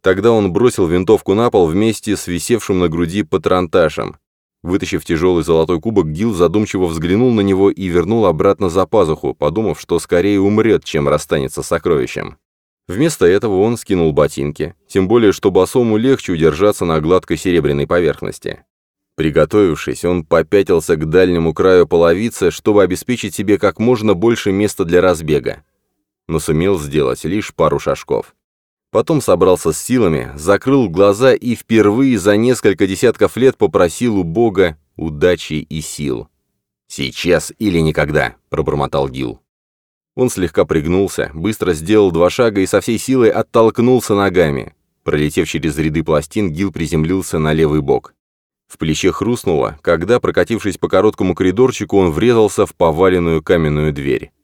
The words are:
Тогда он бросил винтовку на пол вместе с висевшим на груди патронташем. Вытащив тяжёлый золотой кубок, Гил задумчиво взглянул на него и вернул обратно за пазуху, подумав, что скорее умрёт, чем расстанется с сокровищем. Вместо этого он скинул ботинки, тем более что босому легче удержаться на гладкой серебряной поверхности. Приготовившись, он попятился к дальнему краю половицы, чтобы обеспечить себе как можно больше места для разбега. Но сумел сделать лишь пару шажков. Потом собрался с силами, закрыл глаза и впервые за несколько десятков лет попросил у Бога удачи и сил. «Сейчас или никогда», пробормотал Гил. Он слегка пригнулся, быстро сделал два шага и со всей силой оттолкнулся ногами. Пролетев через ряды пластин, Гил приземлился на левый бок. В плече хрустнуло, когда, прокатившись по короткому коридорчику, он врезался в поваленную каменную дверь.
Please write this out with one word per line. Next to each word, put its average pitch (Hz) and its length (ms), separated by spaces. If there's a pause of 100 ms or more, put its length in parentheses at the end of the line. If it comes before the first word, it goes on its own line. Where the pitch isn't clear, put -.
Тогда 95 300
он 101 220
бросил 104 340
винтовку 92 480
на 117 160
пол 92 160
вместе 101 500
с - 120
висевшим 92 500
на 90 100
груди 85 360
патронташем. 87 920 (460)
Вытащив 90 420
тяжёлый 85 380
золотой 80 380
кубок, 92 320
Гил 107 200
задумчиво 92 540
взглянул 87 460
на 110 80
него 98 300
и 95 160
вернул 90 400
обратно 90 440
за 90 160
пазуху, 78 480
подумав, 82 460
что - 180
скорее 98 420
умрёт, 104 440
чем 73 240
расстанется 73 540
с - 40
сокровищем. 78 680 (520)
Вместо 120 380
этого 98 340
он 113 160
скинул 85 360
ботинки, 73 640 (140)
тем 95 200
более 110 240
что 98 180
босому 107 460
легче 120 360
удержаться 82 520
на 80 160
гладкой 85 360
серебряной 73 500
поверхности. - 800 (500)
Приготовившись, 78 880
он 87 200
попятился 85 720
к 78 120
дальнему 85 460
краю 90 320
половицы, 85 640
чтобы 104 320
обеспечить 92 520
себе 101 240
как 98 200
можно 107 360
больше 104 380
места 98 320
для 85 160
разбега. 78 640 (680)
Но 80 120
сумел 85 380
сделать 71 460
лишь 98 300
пару 76 240
шажков. - 560 (560)
Потом 127 300
собрался 87 520
с - 60
силами, 80 560
закрыл 120 540
глаза 101 460
и 113 200
впервые 110 640
за 101 180
несколько 107 500
десятков 98 500
лет 127 200
попросил 98 600
у 90 60
Бога 90 520 (200)
удачи 80 580
и 78 260
сил. 65 480 (600)
«Сейчас 76 680
или 95 200
никогда», 73 560 (160)
пробормотал 71 580
Гил. 64 320 (760)
Он 123 140
слегка 90 360
пригнулся, 80 680
быстро 90 400
сделал 92 380
два 85 180
шага 107 320
и 92 60
со 98 140
всей 113 180
силой 127 320
оттолкнулся 117 840
ногами. 87 600 (300)
Пролетев 76 440
через 78 300
ряды 78 260
пластин, 78 460
Гил 90 200
приземлился 82 680
на 78 160
левый 78 260
бок. 67 340 (540)
В - 100
плече 80 320
хрустнуло, 85 720
когда, 87 380
прокатившись 92 580
по 87 100
короткому 95 460
коридорчику, 98 640
он 92 120
врезался 107 560
в - 80
поваленную 85 680
каменную 78 500
дверь. 69 400 (120)